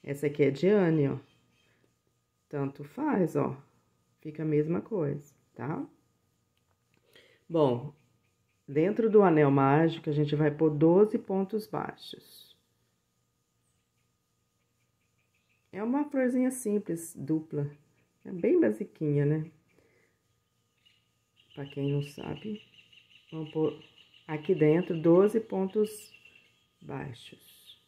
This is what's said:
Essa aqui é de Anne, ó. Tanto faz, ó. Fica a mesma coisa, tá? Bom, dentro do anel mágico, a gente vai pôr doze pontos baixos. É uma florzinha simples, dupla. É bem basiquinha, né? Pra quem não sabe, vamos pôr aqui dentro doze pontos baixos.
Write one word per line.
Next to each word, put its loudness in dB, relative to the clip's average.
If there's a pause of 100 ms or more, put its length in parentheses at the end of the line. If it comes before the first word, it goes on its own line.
Essa -6
aqui 0
é 4
de 0
Anne, 4
ó. -4 (1300)
Tanto -8
faz, -2
ó. -2 (640)
Fica -12
a -4
mesma 0
coisa, -6 (220)
tá? -8 (1600)
Bom, 0 (720)
dentro 0
do 8
anel 6
mágico, 4
a -2
gente 0
vai 2
pôr 2
doze 4
pontos -4
baixos. -14 (3250)
É -10
uma -2
florzinha 0
simples, -6
dupla. -6 (540)
É -14
bem 0
basiquinha, -2
né? -2 (2000)
Pra -12
quem -6
não -2
sabe, -12 (680)
vamos -12
pôr -2 (460)
aqui -4
dentro 2
doze 4
pontos -4 (680)
baixos. -16